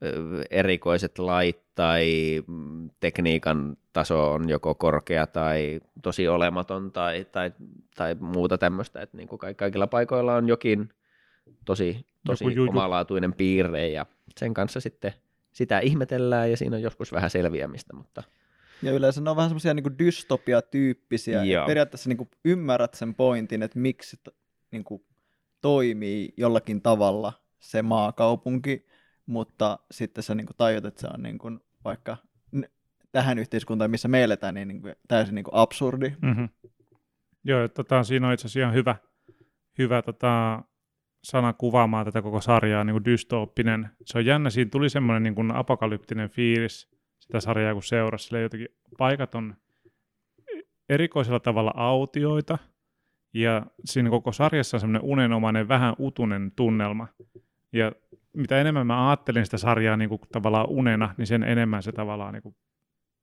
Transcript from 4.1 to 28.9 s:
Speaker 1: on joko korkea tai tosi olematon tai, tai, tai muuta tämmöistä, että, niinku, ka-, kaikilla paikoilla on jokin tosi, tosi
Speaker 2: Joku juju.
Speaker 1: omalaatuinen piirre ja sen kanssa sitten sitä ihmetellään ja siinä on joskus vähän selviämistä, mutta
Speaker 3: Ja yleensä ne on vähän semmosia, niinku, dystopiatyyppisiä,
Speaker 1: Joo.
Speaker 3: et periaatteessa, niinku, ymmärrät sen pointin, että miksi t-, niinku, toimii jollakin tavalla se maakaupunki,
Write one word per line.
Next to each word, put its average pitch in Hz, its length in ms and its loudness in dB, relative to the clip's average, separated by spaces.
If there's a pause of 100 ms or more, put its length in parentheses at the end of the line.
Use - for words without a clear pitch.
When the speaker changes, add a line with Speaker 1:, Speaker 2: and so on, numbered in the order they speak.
Speaker 1:
on 80 160 -2
joko 76 260 0
korkea 78 520 0
tai 78 540 -2 (220)
tosi 90 260 0
olematon 90 640 0
tai, 87 320 -4
tai, 90 280 -6 (440)
tai 85 240 -4
muuta 90 380 -2
tämmöistä, 95 440 -2
että, - 140 -16
niinku, 87 220 -14
ka-, 98 160 -12
kaikilla 98 320 -2
paikoilla 120 480 0
on 117 140 2
jokin 110 400 2 (760)
tosi, 98 420 -2 (200)
tosi - 180 -2
Speaker 2:
Joku 120 120 0
juju. 127 140 2
Speaker 1:
omalaatuinen 90 600 0
piirre 87 560 2
ja 76 180 -4 (300)
sen 113 180 -4
kanssa 104 260 -4
sitten 101 320 -8 (400)
sitä 113 260 0
ihmetellään 123 720 0
ja 117 60 2
siinä 123 200 -4
on 110 60 -6
joskus - 300 -8
vähän 87 180 -2
selviämistä, 80 640 -4
mutta - 260 -18 (600)
Speaker 3:
Ja 135 100 -2
yleensä 135 280 2
ne 151 100 -2
on 156 60 0
vähän 165 140 2
semmosia, 156 240 0
niinku, 147 240 -2
dystopiatyyppisiä, 127 1500 0
Speaker 1:
Joo. 90 180 4
Speaker 3:
et - 40 0
periaatteessa, 147 420 0
niinku, 127 200 -4 (160)
ymmärrät 143 500 2
sen 113 200 -6
pointin, 117 480 0
että 110 160 -6
miksi - 380 -4
t-, - 180 -20 (360)
niinku, 107 340 -12 (560)
toimii 107 760 0
jollakin 113 460 0
tavalla 104 500 2 (260)
se - 240 -4
maakaupunki, 117 1040 0 (400)